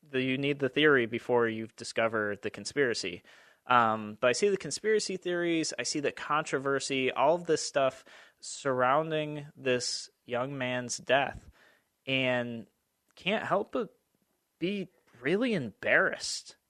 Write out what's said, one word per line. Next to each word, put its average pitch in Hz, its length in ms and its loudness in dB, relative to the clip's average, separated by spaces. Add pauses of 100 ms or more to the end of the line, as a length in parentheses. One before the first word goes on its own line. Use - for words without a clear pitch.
(100)
the, 131 120 -2
you 131 160 -2
need 143 200 -2
the 135 100 0
theory 143 380 4
before 117 420 2
you 113 280 -6
discover 110 680 -2
the 104 80 -4
conspiracy. 104 720 -4 (440)
Um, 110 540 2
but 127 80 4
I 123 40 6
see 202 160 2
the 196 80 2
conspiracy 208 600 -2
theories, 175 600 -2
I 120 60 -6
see 151 160 -4
the 139 120 -2
controversy, 139 960 0
all 143 240 4
of 175 120 -4
this 156 160 2
stuff - 420 0 (360)
surrounding 147 1040 0 (100)
this 127 540 -2 (160)
young 123 300 -4
man's 123 420 -4
death, - 520 0 (560)
and 123 600 -2 (500)
can't 202 280 -2
help 196 280 -2
but 247 180 -4 (680)
be 190 300 -4 (320)
really 208 340 0
embarrassed - 1000 0 (140)